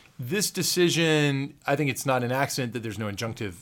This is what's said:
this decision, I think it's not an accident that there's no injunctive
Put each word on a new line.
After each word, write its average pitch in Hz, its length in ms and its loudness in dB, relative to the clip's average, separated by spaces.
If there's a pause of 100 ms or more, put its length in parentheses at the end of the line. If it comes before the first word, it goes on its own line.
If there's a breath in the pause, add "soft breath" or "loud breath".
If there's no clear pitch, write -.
(220 soft breath)
this 160 300 -2
decision, 151 1040 2 (120)
I 139 100 2
think 143 140 0
it's - 160 -4
not 127 180 2
an 120 80 -2
accident 127 420 -2
that 117 100 -6
there's 107 160 -8
no 107 100 -4
injunctive 107 520 -6